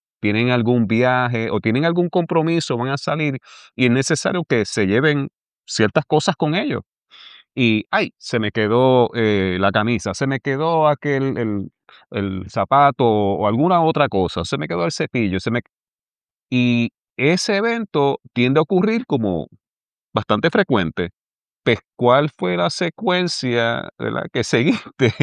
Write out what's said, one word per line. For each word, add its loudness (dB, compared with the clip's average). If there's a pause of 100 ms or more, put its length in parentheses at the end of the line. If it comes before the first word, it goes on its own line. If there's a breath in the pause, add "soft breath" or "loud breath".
(200)
tienen 0
algún 2
viaje 0
o -2
tienen 0
algún 0
compromiso, 0
van -4
a -4
salir, -4 (380 loud breath)
y 2
es 6
necesario 0
que 2
se -2
lleven 0 (380)
ciertas 0
cosas 0
con -2
ellos. -4 (720 loud breath)
Y, 2
"Ay, -2
se -4
me -2
quedó, 4
eh, 0
la 2
camisa, 0
se -4
me -2
quedó 0
aquel, -2
el, -4 (380 soft breath)
el -4
zapato 2
o 2
alguna 2
otra 2
cosa, -2
se -6
me -6
quedó -4
el -4
cepillo, -2
se -4
me", -2 (880)
y 0 (260)
ese 0
evento -2 (120)
tiende 2
a 4
ocurrir 0
como -2 (680)
bastante 0
frecuente, 0 (580)
pues, 2 (160)
cuál 2
fue -4
la 0
secuencia, -2
¿verdad?, -4
que 0
<laughs> -
seguiste 0 (100)